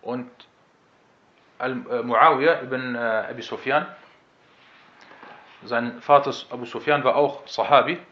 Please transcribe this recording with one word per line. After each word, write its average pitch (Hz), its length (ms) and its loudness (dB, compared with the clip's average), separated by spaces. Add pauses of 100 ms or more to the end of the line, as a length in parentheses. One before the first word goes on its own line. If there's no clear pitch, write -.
Und 123 280 -10 (1300)
Al-, 127 320 -6
äh, 120 140 -4
Muawiyah 143 580 4
ibn, 127 320 -6
äh, 120 60 -6
Abi 113 420 -2
Sufyan, 135 460 -4 (1800)
sein 117 380 -4
Vater 143 300 4 (200)
Abu 123 140 -10
Sufyan 139 380 -2
war 131 120 2
auch 139 320 0
Sahabi. 143 500 2 (140)